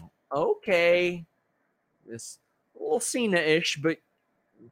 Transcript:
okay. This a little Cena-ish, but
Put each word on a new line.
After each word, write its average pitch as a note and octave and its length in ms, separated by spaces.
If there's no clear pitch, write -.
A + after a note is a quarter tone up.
okay. F3 960
This A2+ 300
a - 40
little D#3 160
Cena-ish, F3 800
but D#3 200